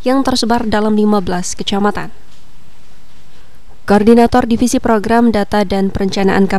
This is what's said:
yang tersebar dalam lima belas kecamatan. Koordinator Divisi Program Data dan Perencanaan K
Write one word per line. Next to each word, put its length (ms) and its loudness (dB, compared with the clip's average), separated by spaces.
yang 160 2
tersebar 400 0
dalam 320 0
lima 240 2
belas 400 -4
kecamatan. 480 -2
Koordinator 640 4
Divisi 320 0
Program 560 2
Data 320 0
dan 240 0
Perencanaan 560 2
K 120 0